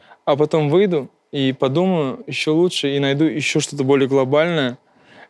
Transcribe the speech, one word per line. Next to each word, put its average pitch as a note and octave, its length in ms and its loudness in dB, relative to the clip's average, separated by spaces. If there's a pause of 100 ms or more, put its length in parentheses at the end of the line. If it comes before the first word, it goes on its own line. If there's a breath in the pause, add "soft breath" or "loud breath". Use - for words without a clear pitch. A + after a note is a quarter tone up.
(240 soft breath)
а D3 120 2
потом D3+ 340 0
выйду E3+ 380 0 (240)
и C3+ 200 0
подумаю C#3+ 760 -2
ещё D#3 260 -2
лучше, D#3+ 400 0
и C#3+ 60 -2
найду C#3 240 0
ещё D3+ 340 -2
что-то C#3+ 240 -4
более C3+ 260 2
глобальное, C3+ 720 0 (520 loud breath)